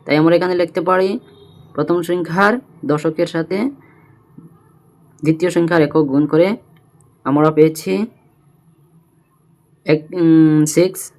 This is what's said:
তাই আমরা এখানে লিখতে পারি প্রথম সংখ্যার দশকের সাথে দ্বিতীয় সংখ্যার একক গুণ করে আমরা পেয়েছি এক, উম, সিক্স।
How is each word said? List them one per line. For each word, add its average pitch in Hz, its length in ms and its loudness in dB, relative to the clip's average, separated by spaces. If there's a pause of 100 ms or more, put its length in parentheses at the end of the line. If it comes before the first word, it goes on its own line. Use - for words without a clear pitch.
তাই - 160 0
আমরা 160 200 4
এখানে 185 180 0
লিখতে 175 260 -2
পারি 185 300 0 (600)
প্রথম 151 300 -2
সংখ্যার 180 520 0 (300)
দশকের 156 500 -2
সাথে 165 240 -4 (1600)
দ্বিতীয় 160 280 0
সংখ্যার 170 320 2
একক 147 240 0
গুণ 139 200 0
করে 160 220 2 (800)
আমরা 147 240 2
পেয়েছি 156 420 0 (1900)
এক, 156 140 0 (140)
উম, 160 520 4
সিক্স। 131 340 -2 (180)